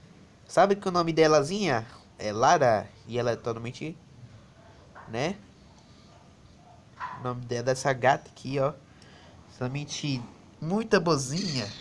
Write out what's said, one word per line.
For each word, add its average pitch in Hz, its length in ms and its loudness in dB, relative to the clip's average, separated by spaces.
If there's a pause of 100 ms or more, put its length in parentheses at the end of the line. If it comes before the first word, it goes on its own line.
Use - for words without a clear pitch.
(460)
Sabe 196 280 4
que 202 140 -6
o - 20 -2
nome 170 220 0
delazinha 156 720 4 (320)
é 104 140 -4
Lara 120 560 4 (180)
e 117 120 -6
ela 120 140 0
é 110 40 -4
totalmente, 117 580 -8 (1160)
né? 143 260 -4 (1800)
O 123 40 -10
nome 123 200 -6
dela, 120 200 -6
dessa 131 280 0
gata 127 380 2
aqui, 135 280 -8
ó, 139 140 0 (880)
somente 135 640 -6 (360)
muita 208 400 0
bozinha. 147 680 -2 (120)